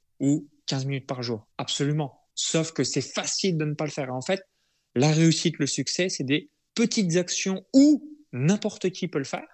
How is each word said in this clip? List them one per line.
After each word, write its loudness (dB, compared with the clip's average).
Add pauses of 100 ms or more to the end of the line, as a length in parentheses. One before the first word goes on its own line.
(200)
ou 2 (180)
quinze -4
minutes -6
par -6
jour ? -6 (100)
Absolument. -4 (160)
Sauf -2
que 0
c'est -2
facile -2
de -2
ne -4
pas -4
le -6
faire. -6
En -6
fait, -4 (540)
la 6
réussite, 4
le 0
succès, -2
c'est -6
des -2 (260)
petites 2
actions -2 (100)
où 6 (240)
n'importe 0
qui -4
peut -4
le -2
faire -10